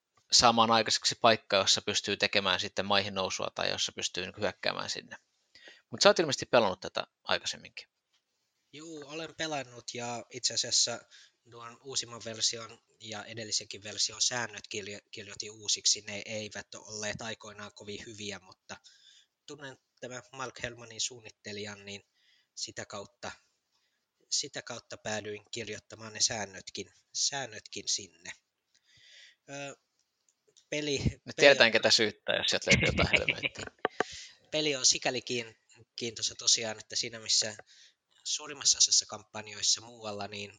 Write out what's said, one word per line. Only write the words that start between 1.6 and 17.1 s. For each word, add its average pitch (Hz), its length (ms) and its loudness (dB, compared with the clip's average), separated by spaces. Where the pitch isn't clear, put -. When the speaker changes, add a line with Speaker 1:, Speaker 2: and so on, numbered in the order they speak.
Speaker 1:
pystyy 101 360 -2
tekemään 98 420 2
sitten 101 260 -4
maihin 101 280 2
nousua 95 420 -2
tai - 140 -2
jossa 98 220 -2
pystyy - 320 -6
niin 92 100 -8
kun 104 80 -12
hyökkäämään 95 480 -4
sinne. - 260 -10
Mut 120 120 -4
sä 196 80 10
oot 208 100 6
ilmeisesti 147 260 0
pelannut 107 340 4
tätä - 280 -6
aikaisemminkin. - 640 -6
Speaker 2:
Juu, 151 340 -14
olen 156 280 -10
pelannut 135 580 -6
ja 120 360 -6
itse - 240 -2
asiassa 117 460 0
tuon 117 320 -16
uusimman 120 420 -6
version 113 540 -4
ja 104 260 -10
edellisenkin 107 580 -6
version 104 380 -2
säännöt 113 480 -2
kirjo-, 101 300 -8
kirjoitin 104 400 -12
uusiksi. 104 500 0
Ne 104 240 -8
eivät 107 500 -8
olleet 107 460 -8